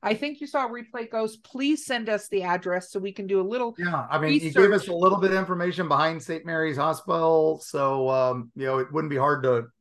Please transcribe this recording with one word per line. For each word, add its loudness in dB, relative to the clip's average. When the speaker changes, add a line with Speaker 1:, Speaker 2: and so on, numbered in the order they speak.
Speaker 1:
I 0
think -6
you -10
saw -2
a -6
replay -12
ghost. -4
Please -2
send -4
us -2
the -2
address -2
so -6
we -8
can -10
do 2
a 0
little -4
Speaker 2:
Yeah, -4
I 0
mean, 2
you 4
gave 6
us 2
Speaker 1:
research. -10
Speaker 2:
a -4
little 4
bit 2
of 2
information -2
behind 2
Saint -8
Mary's -2
Hospital, 2
so, 0
um, 0
you -6
know, 0
it -2
wouldn't -2
be -2
hard 2
to 2